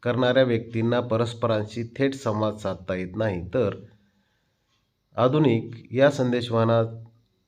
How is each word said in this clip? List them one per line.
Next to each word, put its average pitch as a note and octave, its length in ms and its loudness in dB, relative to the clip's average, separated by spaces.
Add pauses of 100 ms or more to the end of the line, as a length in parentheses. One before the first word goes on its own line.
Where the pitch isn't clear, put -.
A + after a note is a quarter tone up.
करणाऱ्या B2 400 4
व्यक्तींना A#2 560 0
परस्परांशी A2+ 960 -2
थेट C3+ 160 0
संवाद G#2+ 420 -2
साधता F#2+ 400 -6
येत F2+ 200 -8
नाही, G2 320 -2
तर G#2+ 280 -2 (1400)
आधुनिक B2 760 2
या C3+ 180 4
संदेशवहनात A#2 760 2 (640)